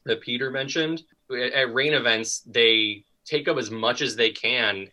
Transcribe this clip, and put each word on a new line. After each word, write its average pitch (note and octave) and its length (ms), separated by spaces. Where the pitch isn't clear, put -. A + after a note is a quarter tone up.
that A2+ 160
Peter B2 280
mentioned, D#3 540
at, B2 220
at C3 200
rain C#3+ 200
events, A2+ 520
they A2 580
take D3 220
up D#3+ 100
as G#2+ 140
much A2+ 300
as A#2 140
they A2+ 140
can, G#2+ 640